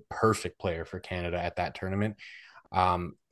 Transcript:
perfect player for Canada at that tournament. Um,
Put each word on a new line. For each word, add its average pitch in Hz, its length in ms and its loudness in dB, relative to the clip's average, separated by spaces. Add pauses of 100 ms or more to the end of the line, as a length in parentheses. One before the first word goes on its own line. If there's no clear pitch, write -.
perfect - 520 2
player 82 240 -2
for 90 160 -10
Canada 87 420 -4
at 87 140 -2
that 87 180 -2
tournament. 101 400 -2 (560)
Um, 90 440 2 (180)